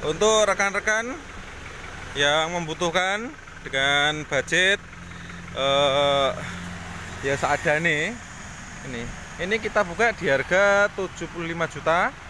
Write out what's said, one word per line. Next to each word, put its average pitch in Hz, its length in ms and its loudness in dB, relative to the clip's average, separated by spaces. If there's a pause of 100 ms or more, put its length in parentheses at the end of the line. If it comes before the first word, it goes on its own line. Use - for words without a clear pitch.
untuk 208 400 4
rekan-rekan 208 720 0 (960)
yang 151 400 2
membutuhkan 180 800 0 (320)
dengan 143 560 2
budget, 175 560 2 (800)
eh, 139 720 4 (960)
ya 139 80 2
seadane, 151 800 2 (720)
ini, 123 160 -8 (400)
ini 196 160 0
kita 214 240 2
buka 190 320 2
di 156 160 -2
harga 202 640 6
tujuh 175 400 -6
puluh 170 160 -6
lima 165 160 -2
juta 170 480 2 (160)